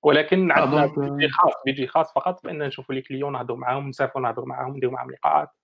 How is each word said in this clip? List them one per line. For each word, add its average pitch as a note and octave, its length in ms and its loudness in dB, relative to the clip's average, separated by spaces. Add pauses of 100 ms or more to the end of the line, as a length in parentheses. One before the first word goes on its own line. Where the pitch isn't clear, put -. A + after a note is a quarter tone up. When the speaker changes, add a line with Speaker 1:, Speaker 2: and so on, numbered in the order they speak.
Speaker 1:
ولكن D#3 480 4
Speaker 2:
آه، C#3 40 4
Speaker 1:
عندنا D3 300 4
Speaker 2:
دونك، D3 140 -2
Speaker 1:
بيجي C#3+ 300 0
خاص، C3+ 240 4 (120)
بيجي C3+ 220 -2
خاص D#3+ 260 0
فقط - 300 -2
بأن E3+ 140 -8
نشوفوا C3+ 380 -6
لي C3 60 -4
كليون، C#3 320 -6
نهضروا B2 240 -6
معاهم، C3 320 -4
نسافروا C3 340 -4
نهضروا A#2+ 240 -4
معاهم، C3 300 -8
نديروا B2+ 160 -2
معاهم B2+ 180 -10
لقاءات. D3+ 380 0 (140)